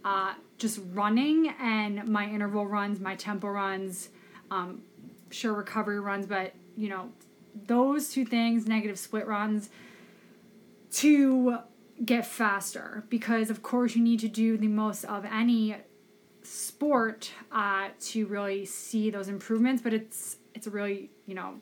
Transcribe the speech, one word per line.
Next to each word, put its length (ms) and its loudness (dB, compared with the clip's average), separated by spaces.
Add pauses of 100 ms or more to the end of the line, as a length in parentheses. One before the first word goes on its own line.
uh, 300 0 (240)
just 220 -2 (140)
running 640 4
and 480 0
my 180 2
interval 420 -2
runs, 320 -2
my 160 -6
tempo 320 -6
runs, 640 -4 (420)
um, 320 -6 (480)
sure, 220 -2
recovery 460 -4
runs, 280 -4
but, 260 -4 (220)
you 140 -4
know, 200 -8 (460)
those 540 2
two 160 0
things, 420 2
negative 320 0
split 280 -6
runs, 420 -2 (1200)
to 640 6 (480)
get 200 2
faster, 840 -4
because 400 2
of 140 -6
course 320 2
you 80 6
need 160 6
to 80 -2
do 300 2
the 100 2
most 380 0
of 200 -6
any 520 2 (680)
sport, 880 0 (200)
uh, 380 0 (100)
to 280 -2
really 380 -2
see 440 -2
those 180 -4
improvements, 540 2
but 120 0
it's, 440 -6 (160)
it's 140 -12
a 20 -6
really, 400 -4 (160)
you 100 -12
know 260 -10